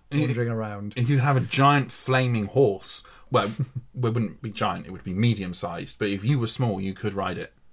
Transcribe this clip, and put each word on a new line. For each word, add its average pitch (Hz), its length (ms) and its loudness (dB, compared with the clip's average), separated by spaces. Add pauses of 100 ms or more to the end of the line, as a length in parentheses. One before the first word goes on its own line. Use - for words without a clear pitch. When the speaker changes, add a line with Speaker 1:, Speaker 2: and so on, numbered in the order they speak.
(100)
Speaker 1:
You 143 120 0
Speaker 2:
wandering 120 260 0
around. 104 480 -6
Speaker 1:
You 123 100 0
could 135 140 4
have 139 160 4
a 127 40 4
giant 135 520 4
flaming 123 540 0
horse. 107 580 0 (260)
Well, 104 160 4
<laughs> 110 120 -6
it - 0 - (360)
wouldn't 117 480 -2
be 110 80 -8
giant, 95 360 -4
it - 40 -14
would 92 140 -14
be 95 80 -6
medium-sized. 92 880 -2
But 107 100 0
if 98 160 -2
you 139 140 2
were 117 100 0
small, 110 320 0
you 95 140 -4
could 101 200 -6
ride 92 240 -4
it. - 140 -10 (200)